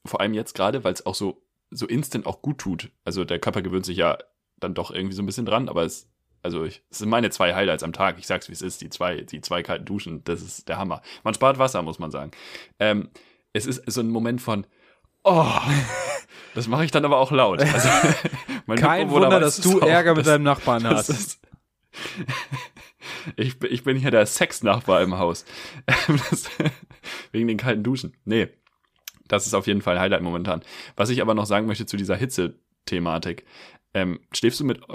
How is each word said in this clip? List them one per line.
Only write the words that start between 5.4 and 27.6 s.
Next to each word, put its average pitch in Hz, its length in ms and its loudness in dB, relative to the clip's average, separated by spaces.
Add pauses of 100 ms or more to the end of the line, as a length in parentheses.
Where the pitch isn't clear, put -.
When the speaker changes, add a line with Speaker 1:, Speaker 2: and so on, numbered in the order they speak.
Speaker 1:
dran, 113 240 0
aber 85 140 0
es, - 260 -6 (340)
also 87 200 -4
ich, - 280 -10
es - 80 -12
sind 107 100 -2
meine 113 220 2
zwei 92 240 2
Highlights 92 260 0
am 82 100 -6
Tag. 92 280 0
Ich - 80 -16
sag's, 87 220 -6
wie 90 40 -16
es 82 80 -14
ist, 92 200 -8
die 82 100 -14
zwei, 90 300 -4
die - 200 -14
zwei 87 220 -4
kalten 87 220 -6
Duschen, 87 400 -8
das 87 180 -4
ist - 260 -14
der 80 80 -4
Hammer. 90 240 -6 (220)
Man 110 100 -2
spart 131 240 2
Wasser, 127 240 0
muss 80 160 -8
man 78 140 -10
sagen. 73 180 -10 (480)
Ähm, 104 320 0 (420)
es 107 140 -4
ist 131 160 -6 (100)
so 120 100 -2
ein 113 80 -2
Moment 117 340 -2
von, 104 240 -4 (560)
oh, 175 200 8
<laughs> - 1120 -2
das 117 140 -6
mache 147 180 0
ich 151 60 -2
dann 147 120 4
aber 143 140 4
auch 131 140 2
laut. 123 320 4
Also, 131 260 4 (400)
<laughs> - 380 -10
mein 113 100 0
Speaker 2:
Kein 151 300 4
Speaker 1:
Mitbewohner 185 180 6
Speaker 2:
Wunder, 185 120 6
Speaker 1:
weiß 151 200 4
Speaker 2:
dass 180 80 -2
Speaker 1:
es 185 60 8
Speaker 2:
du 190 100 6
Speaker 1:
auch. 151 60 6
Speaker 2:
Ärger 170 260 6
mit 156 140 4
Speaker 1:
Das, 151 60 8
Speaker 2:
deinem 147 100 4
Nachbarn 127 400 2
Speaker 1:
das 117 100 2
Speaker 2:
hast. 107 160 2
Speaker 1:
ist, - 300 -6 (540)
<laughs> - 340 -10 (1080)
ich, 127 260 -4
ich 120 200 -4
bin 135 140 0
hier 131 140 0
der 107 160 8
Sexnachbar 104 720 2
im 92 160 0
Haus. 85 280 0 (420)
<laughs> 127 80 2 (340)
Das, - 200 -4 (840)
wegen 117 160 0
den 110 100 0
kalten 110 260 -2